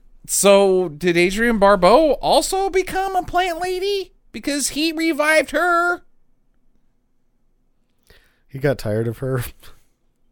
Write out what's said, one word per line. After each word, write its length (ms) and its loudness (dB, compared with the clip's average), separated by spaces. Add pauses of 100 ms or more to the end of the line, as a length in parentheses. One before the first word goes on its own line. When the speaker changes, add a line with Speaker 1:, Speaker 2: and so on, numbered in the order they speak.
(260)
Speaker 1:
so 640 2
did 260 -2
Adrienne 440 0
Barbeau 540 4
also 580 0
become 440 -4
a 60 0
plant 400 -4
lady? 520 -4 (180)
Because 380 -6
he 220 -2
revived 600 0
her. 500 0 (2500)
Speaker 2:
He 120 -14
got 180 0
tired 300 -2
of 120 -8
her. 240 -4 (880)